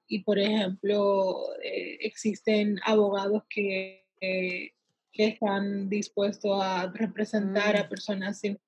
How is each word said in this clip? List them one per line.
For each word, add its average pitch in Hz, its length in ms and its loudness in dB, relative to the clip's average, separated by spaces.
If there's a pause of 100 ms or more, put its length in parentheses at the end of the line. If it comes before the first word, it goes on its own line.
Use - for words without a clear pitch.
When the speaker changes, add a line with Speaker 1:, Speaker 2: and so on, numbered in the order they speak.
Speaker 1:
y, 214 160 -4
por 202 160 2
ejemplo, 202 1120 2 (120)
eh, - 360 -6
existen 214 840 0
abogados 208 680 4
que, 190 560 -4 (140)
eh, 185 500 -2 (420)
que 214 140 4
están 202 640 0
dispuestos 202 760 0
a 185 300 -2
representar 208 840 0
a 202 80 2
Speaker 2:
Mm. - 40 -14
Speaker 1:
personas 196 500 -6
sin 202 300 -4